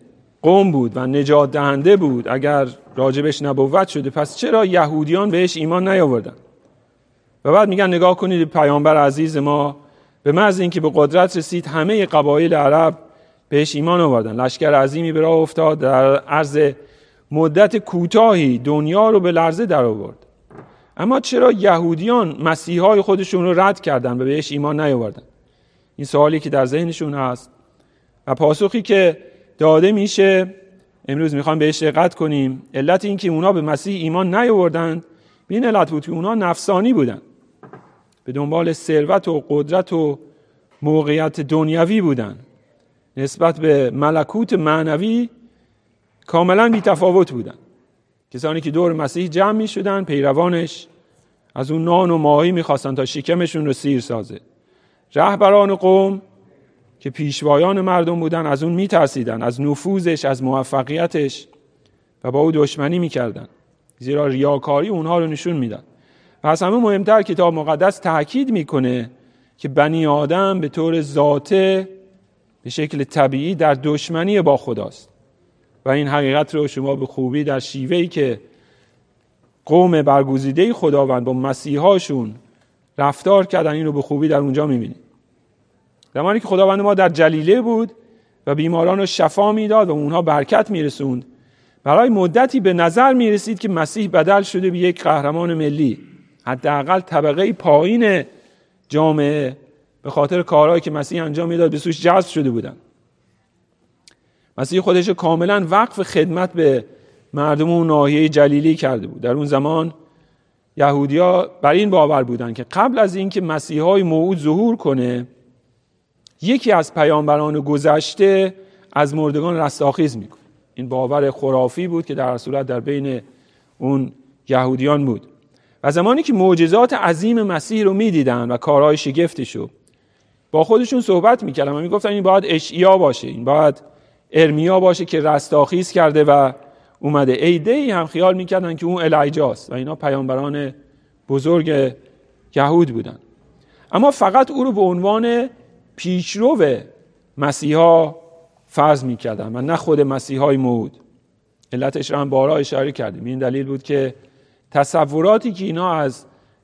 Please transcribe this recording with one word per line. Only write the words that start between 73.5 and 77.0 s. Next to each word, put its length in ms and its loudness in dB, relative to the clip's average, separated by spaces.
در 200 2
دشمنی 680 -2
با 140 2
خداست 520 -10
و 60 -2
این 180 0
حقیقت 460 0
رو 140 -2
شما 280 -4
به 100 -8